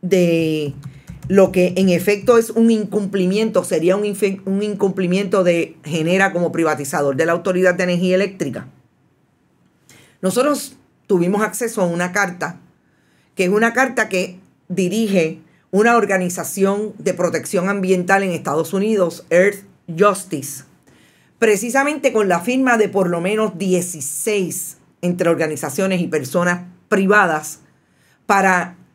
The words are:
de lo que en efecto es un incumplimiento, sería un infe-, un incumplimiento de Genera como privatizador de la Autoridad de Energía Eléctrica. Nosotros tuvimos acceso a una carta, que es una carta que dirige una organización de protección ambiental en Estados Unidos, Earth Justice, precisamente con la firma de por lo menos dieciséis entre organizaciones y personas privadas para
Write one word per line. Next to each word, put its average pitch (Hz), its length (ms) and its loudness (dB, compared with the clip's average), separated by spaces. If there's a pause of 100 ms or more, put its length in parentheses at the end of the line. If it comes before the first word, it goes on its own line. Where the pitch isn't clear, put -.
de 165 720 2 (540)
lo 190 240 4
que 180 240 2
en 190 120 4
efecto 202 480 2
es 226 140 2
un 226 200 4
incumplimiento, 202 920 0
sería 175 320 2
un 208 80 -2
infe-, 196 400 -2
un 196 180 -2
incumplimiento 190 800 -2
de 170 400 0
Genera 175 500 0
como 170 200 -2
privatizador 151 640 -2
de 160 80 2
la 165 80 0
Autoridad 180 440 2
de 180 80 0
Energía 180 320 0
Eléctrica. 190 520 -4 (1500)
Nosotros 247 560 -2 (300)
tuvimos 190 360 2
acceso 226 380 -4
a 180 60 2
una 175 260 -2
carta, 180 480 -4 (760)
que 185 100 0
es 180 60 0
una 220 220 2
carta 247 360 0
que 185 300 -4 (300)
dirige 185 720 0 (320)
una 226 240 4
organización 196 1000 -2
de 180 160 -2
protección 175 540 -2
ambiental 190 560 2
en 185 80 -2
Estados 147 400 -4
Unidos, 196 580 0
Earth 196 320 2 (240)
Justice, 170 760 -2 (760)
precisamente 240 720 2
con 214 160 2
la 175 120 2
firma 247 360 2
de 214 120 2
por 180 200 0
lo 175 120 -2
menos 208 360 -2
dieciséis 180 1200 -4 (220)
entre 175 280 0
organizaciones 160 720 -2
y 175 80 -2
personas 175 540 -2 (260)
privadas 190 720 2 (680)
para 185 500 2 (180)